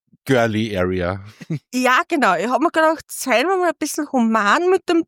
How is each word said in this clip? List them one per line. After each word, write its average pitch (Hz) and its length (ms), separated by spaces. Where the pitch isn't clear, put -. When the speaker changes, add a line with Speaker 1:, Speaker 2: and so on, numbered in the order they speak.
Speaker 1:
girly 113 520
Area. 92 460
<laughs> 156 120
Speaker 2:
Ja, 254 340
genau. 226 280
Ich 180 120
hab 254 140
mir 330 100
gedacht, 320 400
seien 262 360
wir 381 100
mal 359 120
ein 320 80
bisschen 302 340
human 226 580
mit 370 200
dem 339 180